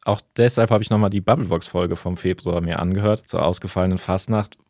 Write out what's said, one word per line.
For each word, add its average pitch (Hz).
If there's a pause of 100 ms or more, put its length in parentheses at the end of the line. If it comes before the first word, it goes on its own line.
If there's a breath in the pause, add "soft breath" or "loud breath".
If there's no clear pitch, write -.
Auch 101 (160)
deshalb 117
habe 110
ich -
nochmal 107
die 98
Bubblebox-Folge 87
vom 87
Februar 87
mir 85
angehört, 101
zur 80
ausgefallenen 92
Fastnacht. 101 (120)